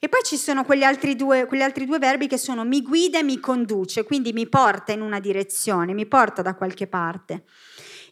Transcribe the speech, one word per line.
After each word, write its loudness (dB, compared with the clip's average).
E -4
poi 4
ci -2
sono -2
quegli 4
altri 2
due, 4
quegli -2
altri -2
due -2
verbi 0
che -2
sono -4
mi 2
guida 0
e 0
mi 0
conduce, -2
quindi -2
mi -4
porta 2
in -4
una -4
direzione, -2
mi -4
porta 4
da -2
qualche -6
parte. -6